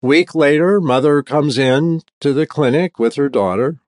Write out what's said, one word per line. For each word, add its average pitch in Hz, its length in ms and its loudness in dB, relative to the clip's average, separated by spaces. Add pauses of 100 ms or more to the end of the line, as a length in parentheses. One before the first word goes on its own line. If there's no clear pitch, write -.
Week 151 360 0
later, 160 440 2
mother 143 440 2
comes 143 340 -2
in 147 440 0 (180)
to 143 120 0
the 147 140 -2
clinic 151 540 -2
with 117 160 0
her 143 120 -2
daughter 123 600 -2